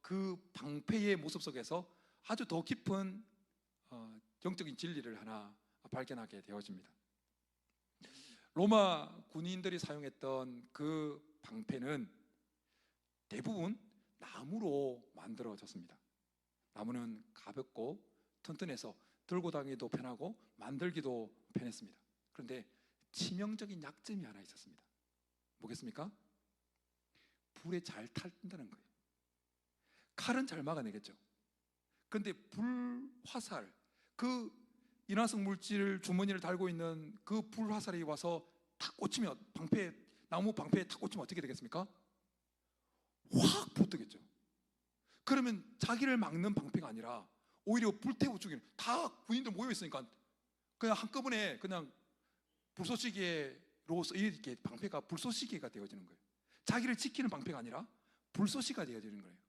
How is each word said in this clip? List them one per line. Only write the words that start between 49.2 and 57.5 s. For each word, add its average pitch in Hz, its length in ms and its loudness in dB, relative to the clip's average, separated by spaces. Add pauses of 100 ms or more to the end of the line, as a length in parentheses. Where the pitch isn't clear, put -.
군인들 240 280 2
모여 226 180 -2
있으니까 143 360 -4 (720)
그냥 220 180 6
한꺼번에 214 600 0
그냥 175 320 -2 (840)
불쏘시개로서 175 1400 0
이렇게 185 420 2
방패가 196 440 -2
불쏘시개가 175 680 -2
되어지는 101 360 -10
거예요. - 140 -20 (460)
자기를 240 320 4
지키는 254 340 0
방패가 147 280 -4